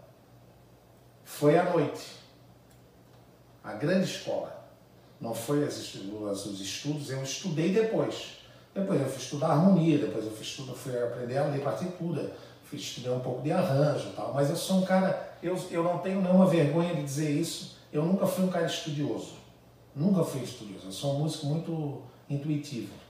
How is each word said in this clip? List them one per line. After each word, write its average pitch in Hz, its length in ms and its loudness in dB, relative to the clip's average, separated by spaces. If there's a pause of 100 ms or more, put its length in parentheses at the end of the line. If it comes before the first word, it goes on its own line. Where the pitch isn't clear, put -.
(1200)
foi 151 340 4
à 180 60 6
noite. 170 420 0 (1600)
A - 100 -12
grande 170 320 2
escola. - 500 -4 (640)
Não 113 140 -6
foi 147 320 0
as - 120 -6
estu-, 104 520 -8
as, 98 160 -4
os 98 160 -8
estudos, 143 480 -6
eu 135 140 -4
estudei 170 500 0
depois. - 640 0 (360)
Depois 190 280 0
eu 127 60 0
fui - 100 -6
estudar 151 320 -4
harmonia, 160 480 6
depois 110 280 -2
eu 110 60 -6
fui - 120 -12
estu-, 127 320 -10
fui 127 260 -8
aprender 123 360 -4
a 147 80 2
ler 139 180 -2
partitura, 165 680 -4 (320)
fui - 140 -12
estudar 123 360 -6
um 127 60 0
pouco 127 220 -4
de 151 100 -2
arranjo 151 580 2
e - 40 -12
tal. 107 200 -6
Mas 143 160 2
eu 170 60 0
sou 190 220 2
um 185 80 4
cara, 185 560 2
eu, 175 160 0 (140)
eu 165 120 0
não 175 160 2
tenho 190 220 -2
nenhuma 185 240 8
vergonha 165 500 4
de 147 80 -2
dizer 147 280 -2
isso, - 460 -4 (140)
eu 151 120 0
nunca 185 240 2
fui - 180 2
um 185 40 2
cara 170 180 0
estudioso. - 680 -4 (600)
Nunca 170 280 4
fui 123 180 -4
estudioso, 98 440 -12
eu 95 60 -12
sou 139 240 -2
um 143 60 -2
músico 151 260 -2
muito 151 540 -4 (280)
intuitivo, 143 640 -4 (160)